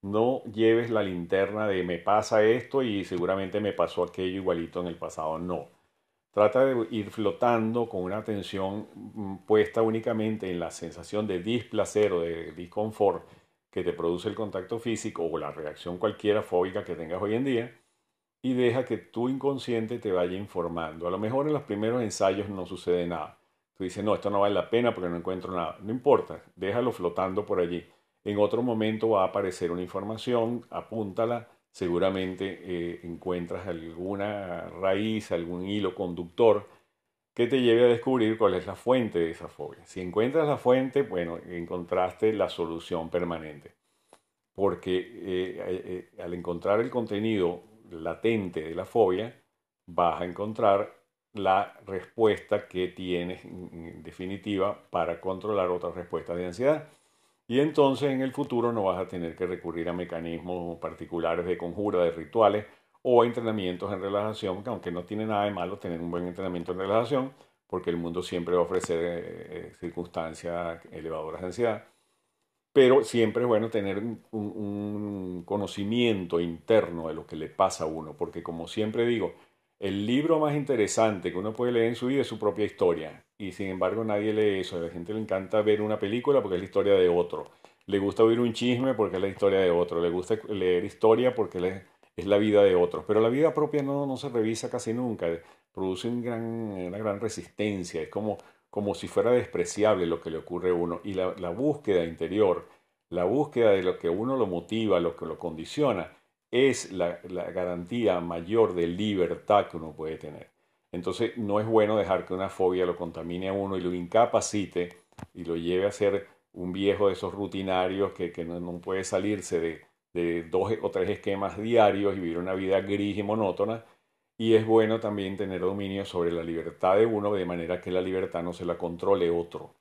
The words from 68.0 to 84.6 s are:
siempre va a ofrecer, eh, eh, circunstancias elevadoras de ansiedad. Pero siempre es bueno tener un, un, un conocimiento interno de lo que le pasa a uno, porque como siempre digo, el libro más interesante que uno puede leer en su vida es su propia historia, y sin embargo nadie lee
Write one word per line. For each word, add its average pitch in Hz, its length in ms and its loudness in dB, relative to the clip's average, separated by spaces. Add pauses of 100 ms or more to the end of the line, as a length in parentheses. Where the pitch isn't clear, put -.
siempre 87 320 -4
va 87 100 6
a - 20 4
ofrecer, 87 340 -2
eh, 85 240 -4
eh, 85 560 -14
circunstancias 85 1120 -8
elevadoras 80 480 -8
de 90 80 -6
ansiedad. 107 380 -2 (880)
Pero 135 320 8
siempre 117 380 2
es 123 40 0
bueno 110 220 2
tener 101 300 -2
un, 113 320 -8
un, 104 200 -4 (840)
un 85 80 -10
conocimiento 101 960 0
interno 85 640 2
de 80 60 -6
lo 78 120 -10
que 80 120 -12
le 78 100 -8
pasa 90 380 2
a - 20 0
uno, 78 300 -8
porque 85 260 -6
como 82 240 -8
siempre 110 380 0
digo, 110 300 0 (440)
el 98 280 -2
libro 147 320 4
más 147 160 2
interesante 110 760 2
que 87 60 -6
uno 104 160 -4
puede 123 180 0
leer 117 180 4
en 120 60 -4
su 123 120 -4
vida 135 140 2
es 113 60 0
su 110 120 -8
propia 104 260 0
historia, 82 580 0 (140)
y 95 140 -8
sin 98 180 -8
embargo 95 340 0
nadie 107 300 0
lee 104 280 2